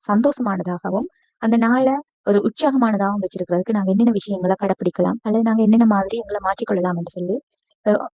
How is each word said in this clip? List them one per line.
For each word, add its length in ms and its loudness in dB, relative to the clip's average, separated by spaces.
சந்தோஷமானதாகவும் 1000 -2
அந்த 160 2
நாளை 360 2
ஒரு 160 2
உற்சாகமானதாகவும் 800 0
வச்சிருக்கிறதுக்கு 540 -2
நாங்க 160 0
என்னென்ன 220 4
விஷயங்களை 420 -2
கடைப்பிடிக்கலாம் 640 -2
அல்லது 220 0
நாங்க 200 2
என்னென்ன 240 6
மாதிரி 300 0
எங்களை 240 -6
மாற்றிக்கொள்ளலாம்னு 720 -2
சொல்லி, 220 -4
அஹ், 160 2